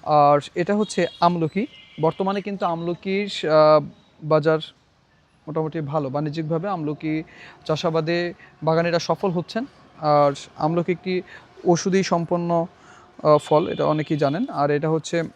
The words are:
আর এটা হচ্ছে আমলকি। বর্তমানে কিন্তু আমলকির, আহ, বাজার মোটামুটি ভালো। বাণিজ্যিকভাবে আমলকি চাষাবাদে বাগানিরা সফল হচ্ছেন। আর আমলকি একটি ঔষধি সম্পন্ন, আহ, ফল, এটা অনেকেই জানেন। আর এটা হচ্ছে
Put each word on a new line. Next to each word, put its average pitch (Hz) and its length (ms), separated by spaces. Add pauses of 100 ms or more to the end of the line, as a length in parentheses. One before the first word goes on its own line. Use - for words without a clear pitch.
আর 147 380 (140)
এটা 180 220
হচ্ছে 202 300 (140)
আমলকি। 175 460 (340)
বর্তমানে 190 400
কিন্তু 196 260
আমলকির, 175 640 (180)
আহ, 151 360 (380)
বাজার 156 360 (880)
মোটামুটি 160 320
ভালো। 143 300
বাণিজ্যিকভাবে 156 580
আমলকি 156 540 (420)
চাষাবাদে 165 720 (280)
বাগানিরা 165 360
সফল 175 320
হচ্ছেন। 180 360 (320)
আর 147 340 (240)
আমলকি 170 360
একটি 180 300 (440)
ঔষধি 185 360
সম্পন্ন, 170 640 (560)
আহ, 151 160
ফল, 156 300
এটা - 160
অনেকেই 151 320
জানেন। 151 340
আর 147 200
এটা 147 200
হচ্ছে 160 320 (120)